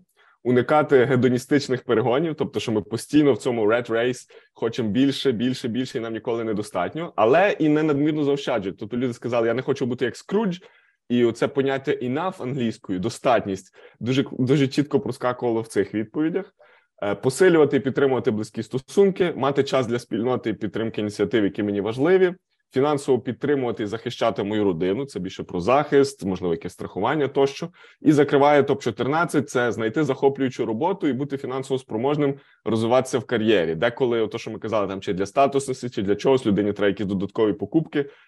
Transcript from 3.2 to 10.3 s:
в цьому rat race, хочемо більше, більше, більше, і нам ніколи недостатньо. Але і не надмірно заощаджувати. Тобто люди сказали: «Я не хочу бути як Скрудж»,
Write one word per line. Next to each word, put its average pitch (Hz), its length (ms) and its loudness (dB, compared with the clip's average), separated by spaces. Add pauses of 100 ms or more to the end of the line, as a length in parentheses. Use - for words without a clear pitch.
в 107 60 2
цьому 117 280 0
rat 117 240 2
race, 117 400 -2 (240)
хочемо 113 340 -4
більше, 131 440 0
більше, 127 360 -2
більше, 123 300 -4
і - 20 -4
нам 113 120 -8
ніколи 113 320 -4
недостатньо. 107 720 -4
Але 156 420 4
і 156 100 2
не 151 140 4
надмірно 151 420 0
заощаджувати. 127 560 -2
Тобто 110 160 -8
люди 123 160 -2
сказали: 117 360 0
«Я 117 60 2
не 127 80 -2
хочу 139 240 -2
бути 123 180 -4
як 120 120 -4
Скрудж», 190 420 -2 (500)